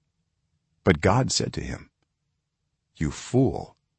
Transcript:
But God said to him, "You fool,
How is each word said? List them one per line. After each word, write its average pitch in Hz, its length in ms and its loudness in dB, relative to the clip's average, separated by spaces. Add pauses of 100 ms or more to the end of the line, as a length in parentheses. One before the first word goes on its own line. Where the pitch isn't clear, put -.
(840)
But 85 180 4
God 117 300 2
said - 220 -4
to - 100 -8
him, - 260 -10 (1080)
"You 73 160 -2
fool, 110 640 -2 (220)